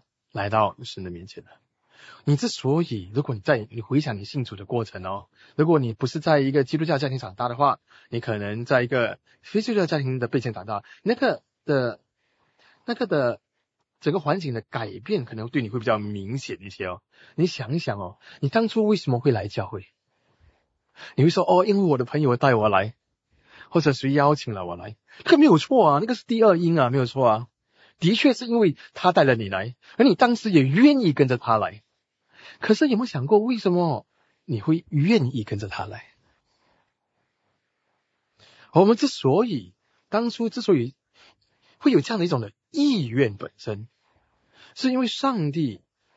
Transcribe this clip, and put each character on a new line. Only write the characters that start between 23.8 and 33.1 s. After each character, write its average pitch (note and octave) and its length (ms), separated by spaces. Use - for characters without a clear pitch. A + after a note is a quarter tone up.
者 D3 120
谁 C3+ 200
邀 D3 220
请 A#2+ 200
了 F#2 120
我 F2 80
来。” G2 220
这 - 60
个 D#4+ 80
没 D4 60
有 G3 140
错 A3+ 300
啊， C#3+ 120
那 A3 60
个 B3 80
是 - 100
第 A3+ 200
二 G3 120
因 E3+ 220
啊， B2 120
没 C#3 80
有 B2+ 80
错 C3 200
啊。 A2+ 220
的 F#3 160
确 C4 180
是 B3 140
因 A#3 120
为 F3+ 180
他 F3+ 180
带 E3+ 120
了 C3 100
你 A2 140
来， G2 260
而 A#3 80
你 A#3 100
当 A#3+ 200
时 A3 160
也 E3 120
愿 B3 380
意 F3 120
跟 C3+ 160
着 B2 100
他 A2+ 180
来。 G2+ 260
可 - 160
是 D4+ 140
有 A#3+ 80
没 A3+ 60
有 B3 40
想 C3 200